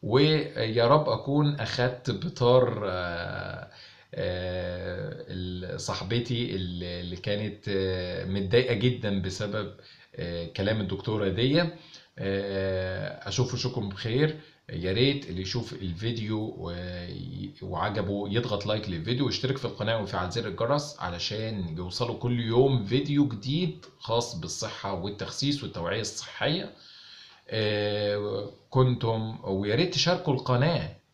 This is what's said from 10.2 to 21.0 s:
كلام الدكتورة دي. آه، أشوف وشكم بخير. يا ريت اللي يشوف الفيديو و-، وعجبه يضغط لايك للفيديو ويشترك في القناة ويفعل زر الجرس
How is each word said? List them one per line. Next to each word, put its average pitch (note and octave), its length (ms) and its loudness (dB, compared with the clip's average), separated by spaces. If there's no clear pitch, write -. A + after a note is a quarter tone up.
كلام G#2 360 0
الدكتورة G2 480 0
دي. C3 340 4
آه، G2 1080 -2
أشوف - 260 0
وشكم B2 360 -2
بخير. C3 500 0
يا F2+ 220 -2
ريت C3+ 380 2
اللي F2 120 -4
يشوف A#2 320 -4
الفيديو G#2+ 840 -4
و-، F3 920 -8
وعجبه G2+ 680 -2
يضغط G#2 360 0
لايك G#2 240 0
للفيديو G#2+ 360 0
ويشترك - 320 0
في - 80 -6
القناة A2+ 360 0
ويفعل F#2 300 -2
زر G#2+ 160 -2
الجرس A#2 520 0